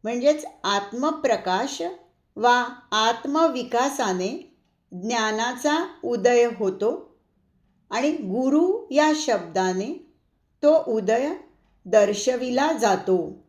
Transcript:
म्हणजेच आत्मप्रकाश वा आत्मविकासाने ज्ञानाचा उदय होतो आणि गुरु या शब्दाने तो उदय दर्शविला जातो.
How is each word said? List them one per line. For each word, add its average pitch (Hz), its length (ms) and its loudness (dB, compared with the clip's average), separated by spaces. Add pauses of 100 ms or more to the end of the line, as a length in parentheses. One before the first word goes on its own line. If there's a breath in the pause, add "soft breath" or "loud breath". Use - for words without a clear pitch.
म्हणजेच 247 420 0 (180)
आत्मप्रकाश 226 1160 -2 (540)
वा 240 300 2 (260)
आत्मविकासाने 240 1700 -2 (340)
ज्ञानाचा 233 960 -2 (180)
उदय 240 460 4 (100)
होतो 202 600 -4 (720)
आणि 254 220 0
गुरु 285 800 0
या 302 240 4
शब्दाने 185 760 -2 (720)
तो 311 240 6
उदय 233 460 0 (520)
दर्शविला 247 840 2
जातो. 196 460 2 (320)